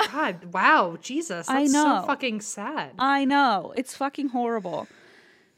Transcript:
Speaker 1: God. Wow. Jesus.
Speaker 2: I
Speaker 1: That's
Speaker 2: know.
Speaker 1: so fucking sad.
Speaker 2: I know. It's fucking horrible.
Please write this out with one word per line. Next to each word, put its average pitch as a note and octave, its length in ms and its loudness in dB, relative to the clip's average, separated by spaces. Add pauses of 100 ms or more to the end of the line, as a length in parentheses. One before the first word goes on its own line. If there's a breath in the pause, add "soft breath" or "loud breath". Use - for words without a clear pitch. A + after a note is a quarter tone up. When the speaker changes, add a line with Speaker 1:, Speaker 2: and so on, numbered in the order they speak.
(100)
Speaker 1:
God. G3 420 -4
Wow. G3 480 4
Jesus. B3 480 -6
Speaker 2:
I C4 120 2
Speaker 1:
That's C#4+ 120 2
Speaker 2:
know. C#4+ 280 4
Speaker 1:
so F3+ 80 -6
fucking B3 320 -2
sad. G#3 580 -8
Speaker 2:
I C#4 260 2
know. C4 520 2
It's - 180 -6
fucking C#4 360 -4
horrible. A3+ 580 -2 (680 loud breath)